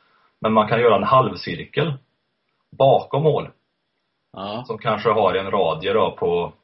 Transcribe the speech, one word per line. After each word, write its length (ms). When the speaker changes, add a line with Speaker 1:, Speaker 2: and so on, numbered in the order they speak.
Speaker 1:
Men 120
man 160
kan 120
göra 160
en 60
halvcirkel 920
bakom 440
hål. 260
Speaker 2:
Ja. 340
Speaker 1:
Som 120
kanske 320
har 240
en 160
radie 420
då 260
på 340